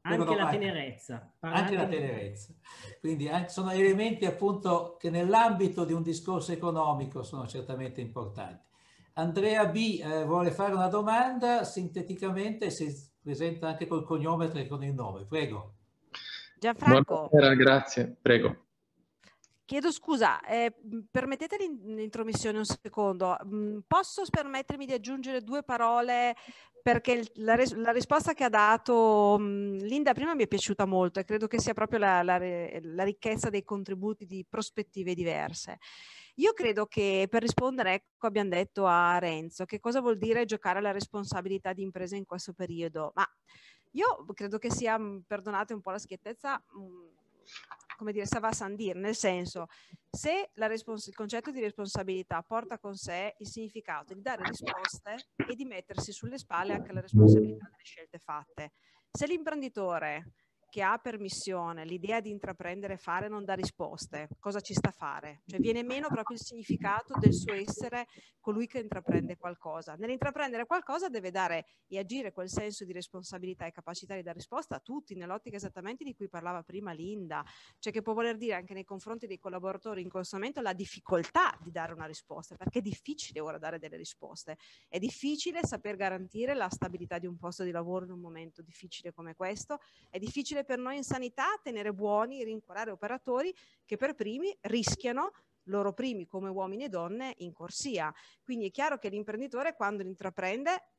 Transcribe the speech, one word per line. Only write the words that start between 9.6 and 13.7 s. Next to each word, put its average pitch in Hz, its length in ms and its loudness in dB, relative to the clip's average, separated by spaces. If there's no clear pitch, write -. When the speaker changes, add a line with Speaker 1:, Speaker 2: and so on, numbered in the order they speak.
Speaker 2:
B, 214 360 2
eh, 156 220 0
vuole 170 240 4
fare 196 240 0
una 185 140 4
domanda 233 760 4
sinteticamente, 190 1040 -2
si 147 200 -4
presenta 160 460 -2
anche 160 180 -4